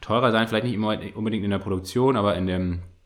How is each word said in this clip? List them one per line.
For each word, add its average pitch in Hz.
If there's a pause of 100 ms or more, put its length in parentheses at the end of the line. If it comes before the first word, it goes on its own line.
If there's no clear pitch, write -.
teurer 120
sein, 113
vielleicht 110
nicht 110
immer 107 (180)
unbedingt 107
in 101
der 98
Produktion, 104
aber 101
in 92
dem, 92 (260)